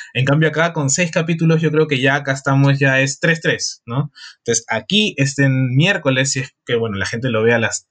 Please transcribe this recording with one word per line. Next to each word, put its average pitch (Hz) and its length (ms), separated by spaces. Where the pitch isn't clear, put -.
En 131 140
cambio 151 240
acá 165 240
con 139 160
seis 175 200
capítulos 165 520
yo 156 100
creo 151 160
que 135 100
ya 135 180
acá 139 160
estamos, 139 460
ya 135 220
es 139 180
tres 165 220
tres, - 460
¿no? 131 260
Entonces - 280
aquí 185 480
este 139 320
miércoles, 135 840
si 135 80
es 135 100
que, 120 100
bueno, 110 220
la 95 80
gente 120 240
lo 110 120
ve 117 120
a 113 40
las - 320